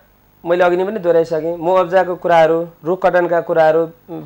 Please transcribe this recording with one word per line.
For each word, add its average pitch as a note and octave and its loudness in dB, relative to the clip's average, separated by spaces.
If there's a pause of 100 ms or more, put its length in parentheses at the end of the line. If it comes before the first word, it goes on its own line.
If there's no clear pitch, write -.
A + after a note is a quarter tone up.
(440)
मैले F3+ 0
अघि F3 2
नै F#3 0
पनि G#3+ -6
दोहोऱ्याइसकेँ। E3 -2
मुआवजाको F3+ 0
कुराहरू, E3 2 (260)
रुख F#3 -4
कटानका F3 0
कुराहरू, D#3+ 2 (380)